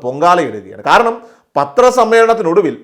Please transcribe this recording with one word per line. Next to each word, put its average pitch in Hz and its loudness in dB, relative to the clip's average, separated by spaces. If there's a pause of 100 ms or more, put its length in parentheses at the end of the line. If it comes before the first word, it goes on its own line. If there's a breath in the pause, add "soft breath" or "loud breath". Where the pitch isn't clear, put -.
പൊങ്കാലയിടുകയാണ്. 127 -2
കാരണം 226 2 (420 soft breath)
പത്രസമ്മേളനത്തിനൊടുവിൽ 220 0